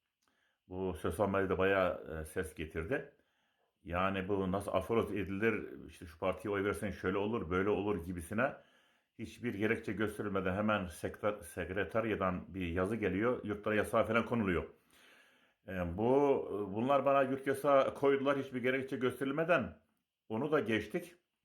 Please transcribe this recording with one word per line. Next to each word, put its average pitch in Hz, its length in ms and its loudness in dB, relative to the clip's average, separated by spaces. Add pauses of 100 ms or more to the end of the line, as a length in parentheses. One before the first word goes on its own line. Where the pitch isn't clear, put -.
(680)
Bu 92 260 -4
sosyal 95 340 0
medyada 98 300 2
bayağı, 92 600 2
e, 78 40 -6
ses - 300 -6
getirdi. 85 580 -6 (720)
Yani 92 440 -2
bu 95 240 0
nasıl 98 220 -2
aforoz 104 380 0
edilir, 98 520 -2 (240)
işte 82 180 -18
şu - 120 -18
partiye 98 360 -2
oy 98 100 2
versen 101 260 0
şöyle 95 280 0
olur, 104 320 -2
böyle 95 180 2
olur 101 380 0
gibisine 101 460 -2 (640)
hiçbir 113 360 -8
gerekçe 110 380 0
gösterilmeden 98 640 -2
hemen 104 320 2
sekre-, - 580 -4
sekreteryadan 95 1080 -2
bir 92 120 -2
yazı 92 300 0
geliyor, 104 480 0
yurtlara 104 300 -2
yasağı 107 320 2
falan 113 200 2
konuluyor. 95 380 2 (1040)
E, 87 280 -4
bu, 117 800 2
bunlar 131 300 2
bana 139 180 6
yurt 135 240 -2
yasağı 135 480 4
koydular 139 440 4
hiçbir 127 240 -6
gerekçe 131 340 0
gösterilmeden. 135 800 0 (500)
Onu 135 240 -2
da 151 80 6
geçtik. 113 540 -2 (300)